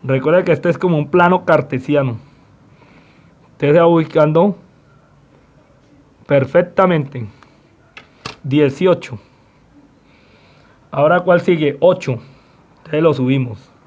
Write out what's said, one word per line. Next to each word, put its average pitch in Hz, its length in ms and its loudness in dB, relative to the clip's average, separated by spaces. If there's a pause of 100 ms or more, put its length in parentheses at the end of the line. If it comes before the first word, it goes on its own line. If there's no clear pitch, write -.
Recuerda 135 400 0
que 175 80 0
este 151 160 -2
es 170 100 -2
como 175 200 0
un 143 120 -6
plano 180 340 2
cartesiano. 139 720 -2 (1300)
Usted 143 200 -2
se 170 80 4
va 170 60 4
ubicando 165 720 2 (1700)
perfectamente. 147 960 0 (1200)
Dieciocho. 143 760 0 (1700)
Ahora, 156 280 2
¿cuál 175 200 2
sigue? 151 400 -2
Ocho. 117 400 0 (560)
Entonces 156 260 -6
lo 165 100 4
subimos. 127 600 -4 (140)